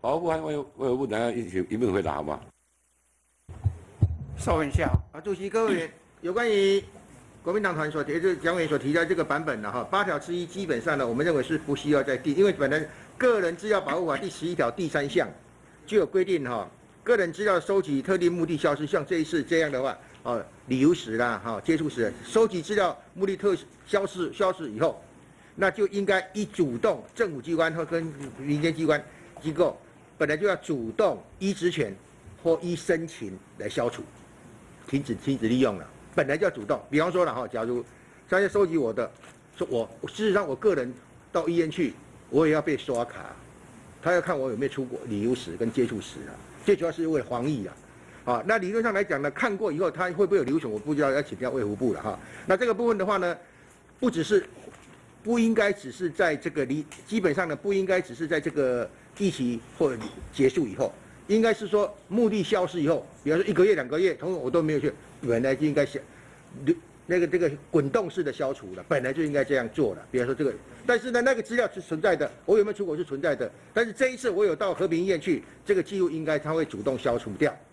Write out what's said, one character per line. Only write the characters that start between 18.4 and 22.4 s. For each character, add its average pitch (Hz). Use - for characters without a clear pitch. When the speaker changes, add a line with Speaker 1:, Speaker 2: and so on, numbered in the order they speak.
Speaker 3:
的 165
消 147
失， 147
像 156
这 170
一 156
次 151
这 165
样 151
的 131
话， 135
哦， 120
旅 127
游 160
史 113
啦， 117
哈， 110
接 160
触 151
史， 110
收 220